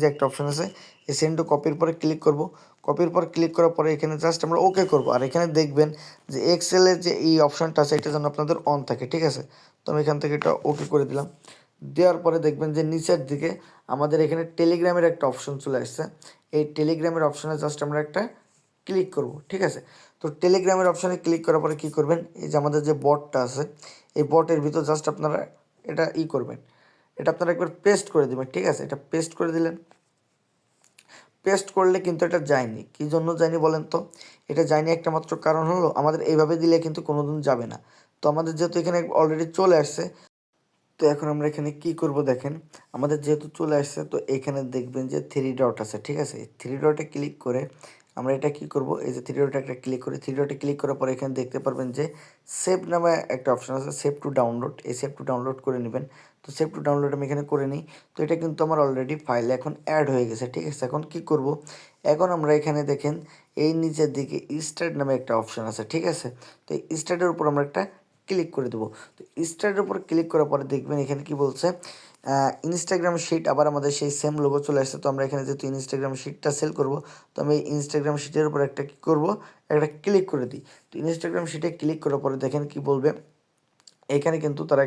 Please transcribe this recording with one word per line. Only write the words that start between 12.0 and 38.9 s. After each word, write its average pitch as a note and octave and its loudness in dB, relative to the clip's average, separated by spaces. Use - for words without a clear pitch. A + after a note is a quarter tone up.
পরে E3 2
দেখবেন D#3 0
যে D#3 2
নিচের D#3+ 2
দিকে D3 -2
আমাদের D3 2
এখানে E3 0
Telegram-এর F3 4
একটা E3 -2
অপশন - -8
চলে C3+ -2
আসছে, D#3 -8
এই D3+ 4
Telegram-এর D#3+ 0
অপশনে D#3 -6
just D3 -4
আমরা D3 -2
একটা F#3 -4
ক্লিক F#3 0
করব, C#3 -2
ঠিক F#3+ -4
আছে? - -4
তো - -10
Telegram-এর F#3 4
অপশনে F3+ -2
ক্লিক E3 2
করার D#3 4
পরে D3+ 0
কী D3+ -6
করবেন, D#3 2
এই D#3 -8
যে D3+ -4
আমাদের D3 2
যে D#3 4
বটটা C#3+ 2
আছে, B2+ -4
এই D3+ 2
বটের D#3+ 4
ভিতর D#3 0
just D3+ 0
আপনারা D3+ -2
এটা D#3+ 0
ই - 0
করবেন, A#2+ -4
এটা D3+ 2
আপনারা E3+ -2
একবার F3 -4
পেস্ট G3+ 4
করে D3 6
দিবেন, B2+ -4
ঠিক F#3 -2
আছে? C#3 -2
এটা C#3+ -6
পেস্ট D#3+ -2
করে E3+ 0
দিলেন। E3 0
পেস্ট G3 2
করলে F#3 6
কিন্তু E3+ 0
এটা F3 2
যায়নি, A#2 2
কী D3 -6
জন্য E3 2
যায়নি E3 4
বলেন D#3+ 2
তো? E3 0
এটা D#3 4
যায়নি D#3 4
একটা E3 -2
মাত্র D#3+ -2
কারণ D#3+ 4
হলো F3 2
আমাদের D#3 2
এইভাবে D#3 4
দিলে E3 8
কিন্তু D#3+ -4
কোনোদিন D3 0
যাবে A#2+ 2
না। - -12
তো - -4
আমাদের E3 0
যেহেতু E3+ 0
এখানে F3 0